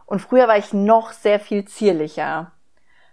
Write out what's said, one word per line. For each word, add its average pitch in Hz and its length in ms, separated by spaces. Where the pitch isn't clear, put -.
und 196 140
früher 254 280
war 214 100
ich 202 140
noch 214 400
sehr 208 280
viel 202 260
zierlicher. 156 840